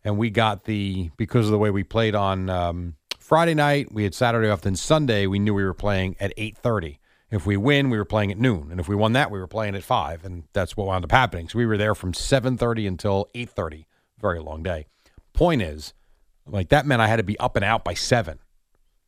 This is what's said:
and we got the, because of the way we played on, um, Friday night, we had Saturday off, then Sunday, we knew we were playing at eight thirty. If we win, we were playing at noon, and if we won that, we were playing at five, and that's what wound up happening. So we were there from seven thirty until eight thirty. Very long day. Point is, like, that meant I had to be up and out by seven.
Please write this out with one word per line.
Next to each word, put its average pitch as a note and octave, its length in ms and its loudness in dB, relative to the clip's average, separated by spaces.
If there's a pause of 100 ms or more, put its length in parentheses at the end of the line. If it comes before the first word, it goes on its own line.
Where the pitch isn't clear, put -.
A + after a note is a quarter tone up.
and G#2 140 -2
we A#2 140 0
got G#2+ 320 0
the, F#2+ 540 -2
because A2+ 280 2
of G#2+ 60 2
the G#2+ 80 4
way G#2+ 100 4
we G2 140 0
played A2 320 0
on, F#2+ 340 0
um, F2 460 -4 (240)
Friday E3 340 4
night, D3 400 2
we G#2 120 -2
had F#2+ 100 -2
Saturday A#2 340 2
off, G#2 120 0
then G2 140 -2
Sunday, A#2 520 2
we G2 100 0
knew G#2 160 2
we G2 100 0
were F#2+ 120 -2
playing F#2+ 440 -2
at G2 160 -4
eight G#2+ 220 -8
thirty. F2+ 420 -4 (320)
If G2+ 140 -4
we G2 120 2
win, C#3 340 2
we A2+ 80 0
were G#2 60 -4
playing G#2 260 0
at F#2+ 80 -8
noon, F#2+ 320 0
and F2 80 -6
if E2+ 80 -4
we G2+ 80 0
won A2 180 2
that, C3 160 2
we G#2 80 -8
were F#2 100 -8
playing G#2 280 -6
at F#2+ 80 -10
five, E2+ 420 -2
and F2+ 260 -10
that's F#2+ 240 -2
what G2 120 -4
wound F#2 180 -2
up E2 60 -2
happening. F#2+ 360 2
So A#2 120 -6
we A#2+ 80 2
were A2 100 0
there G#2 160 0
from F#2 200 -4
seven B2+ 440 0
thirty A2+ 300 -2
until G2 480 -2
eight A#2+ 160 -10
thirty. D#2+ 340 -8 (340)
Very F2+ 220 -2
long D#2 220 -10
day. E2 240 -6 (460)
Point E3 280 4
is, D2+ 320 -6 (540)
like, F#2+ 220 -4
that C#3+ 180 4
meant B2+ 160 4
I A2 40 4
had A2 100 2
to A2 60 0
be G2 160 -2
up B2 160 -2
and G#2+ 80 0
out A2 200 0
by F2 100 -4
seven. F#2 460 0 (680)